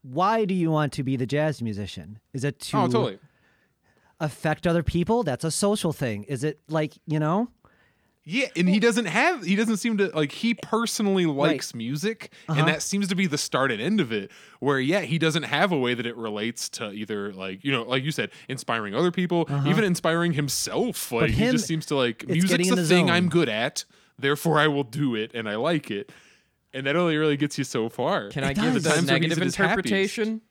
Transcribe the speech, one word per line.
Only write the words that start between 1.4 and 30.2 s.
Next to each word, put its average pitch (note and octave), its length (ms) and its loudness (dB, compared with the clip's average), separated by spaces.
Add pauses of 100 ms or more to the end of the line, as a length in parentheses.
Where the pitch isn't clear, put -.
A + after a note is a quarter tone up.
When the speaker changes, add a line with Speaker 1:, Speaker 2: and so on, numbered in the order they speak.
Speaker 1:
musician? G#2 560 -8 (140)
Is B2+ 120 -4
it C#3+ 160 -4
to - 160 -4
Speaker 2:
Oh, G3+ 100 4
totally. B2 320 0 (1000)
Speaker 1:
affect D#3 460 -4
other E3+ 160 2
people? G3 400 0
That's C#3+ 220 -2
a D#3+ 60 -2
social G3+ 420 0
thing. G#2+ 320 -4
Is C3+ 200 -4
it, D3+ 240 -4
like, D#3 260 -2 (120)
you D#3 120 0
know? F3 300 0 (760)
Speaker 2:
Yeah, A#3 300 -2
and F3 140 2
he G3 100 4
doesn't A3+ 280 4
have, B3 380 2
he F3+ 120 2
doesn't A3 220 2
seem A3+ 200 -2
to, G3 160 4
like, D3+ 160 0
he A#3 240 0
personally G#3 720 0
Speaker 1:
Right. D3+ 80 2
Speaker 2:
likes C#3+ 400 0
music, C#3+ 580 -4 (160)
Speaker 1:
Uh-huh. D3+ 120 2
Speaker 2:
and D#3+ 80 4
that D#3 140 0
seems G3 260 -2
to F#3+ 80 0
be F#3+ 100 2
the D3 120 -2
start C3+ 340 0
and G#2 100 -2
end G3+ 180 2
of A#2+ 120 0
it, G2+ 180 -4 (300)
where, C3+ 180 2
yeah, D3 220 0
he D#3 180 -2
doesn't D#3+ 260 0
have F#3 280 2
a D#3 60 2
way B2 160 2
that A#2 120 -4
it A#2 100 -6
relates A2+ 540 -6
to G#2+ 220 -8
either, G#2 400 -6
like, F#2+ 320 -10
you C#3 80 0
know, A#2+ 100 0
like C3 220 -2
you D#3 80 -2
said, A2 180 -4 (180)
inspiring A#2 460 -4
other E3+ 160 2
people, F3 380 0
Speaker 1:
Uh-huh. C#3+ 200 0
Speaker 2:
even G3+ 140 4
inspiring E3+ 520 2
himself. D3 760 -2
Speaker 1:
But A#2 120 2
Speaker 2:
Like, A2+ 100 4
he G#2+ 40 0 (100)
Speaker 1:
him, B3+ 100 2
Speaker 2:
just A3+ 100 0
seems D#3+ 200 -2
to, D3 100 -2
like, A#2+ 260 0
Speaker 1:
it's - 100 -10
Speaker 2:
music's F3 200 2
Speaker 1:
getting F3+ 160 2
in F#3+ 80 4
Speaker 2:
the F3+ 60 0
Speaker 1:
the D#3+ 60 0
Speaker 2:
thing F3 200 6
Speaker 1:
zone. E3+ 80 4
Speaker 2:
I'm F3+ 120 2
good E3 200 4
at, A2+ 360 -2 (320)
therefore D3 440 2
I D#3 80 6
will C#3+ 160 2
do B2+ 320 -2
it, A2 180 -4
and A2+ 140 -4
I G#2 80 -2
like D3+ 340 0
it. - 220 -6 (600)
And C3+ 140 -6
that C#3+ 80 0
only E3+ 220 2
really D3+ 200 2
gets C#3+ 220 -2
you C#3 60 -2
so A#2 240 -2
far. A#2 400 -2
Speaker 3:
Can C3+ 160 -6
Speaker 1:
It - 20 0
Speaker 3:
I C#3 60 0
give A3 220 2
Speaker 1:
does. G3+ 100 0
Speaker 3:
the D#3+ 60 2
Speaker 2:
Times D3+ 80 4
when - 40 2
he's C#3 80 0
Speaker 3:
negative D#3+ 280 2
Speaker 2:
at F3+ 60 0
his F3+ 120 -2
happiest. F#3+ 300 0
Speaker 3:
interpretation? G#3+ 540 -2 (100)